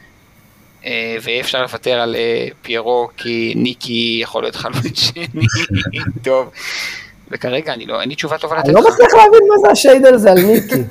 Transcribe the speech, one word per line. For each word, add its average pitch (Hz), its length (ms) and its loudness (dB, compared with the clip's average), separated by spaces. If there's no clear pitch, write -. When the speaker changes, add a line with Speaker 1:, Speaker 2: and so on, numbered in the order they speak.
Speaker 1:
אה, 113 380 -8
ויהיה 120 180 -6
אפשר 131 200 -6
לוותר 123 380 -6
על, 117 160 -4
אה, 117 320 -4
פיירו, 117 460 -4
כי 117 380 -6
ניקי 117 680 -4
יכול 117 220 -8
להיות 117 120 -8
חלוץ - 460 -8
<laughs> - 120 0
שני, 170 120 -12
טוב. 131 260 -2
וכרגע 135 420 -6
אני 117 120 -12
לא, 113 160 -8
אין 120 80 -6
לי 147 60 -10
תשובה 156 220 -6
טובה 156 200 -8
לתת 160 80 -4
Speaker 2:
אני 147 100 4
לא 214 60 6
Speaker 1:
לך. 440 60 4
Speaker 2:
מצליח 466 260 4
להבין 440 260 8
מה 415 100 6
זה 403 100 4
השייד 269 340 6
על 254 120 8
זה, 202 140 4
על 185 100 6
ניקי. 208 340 2